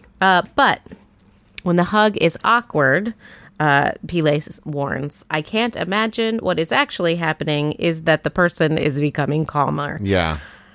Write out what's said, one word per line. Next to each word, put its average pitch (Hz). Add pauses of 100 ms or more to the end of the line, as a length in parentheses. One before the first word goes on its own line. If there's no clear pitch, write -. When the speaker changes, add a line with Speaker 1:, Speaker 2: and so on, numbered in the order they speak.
(200)
Speaker 1:
Uh, 185 (160)
but 269 (840)
when 175
the 175
hug 214
is 165
awkward, 202 (480)
uh, 143 (140)
Pillay 156
s-, -
warns, 143
"I 156
can't 220
imagine 220
what 175
is 165
actually 175
happening 151
is 160
that 160
the 151
person 165
is 143
becoming 147
calmer." 143
Speaker 2:
Yeah. 87 (360)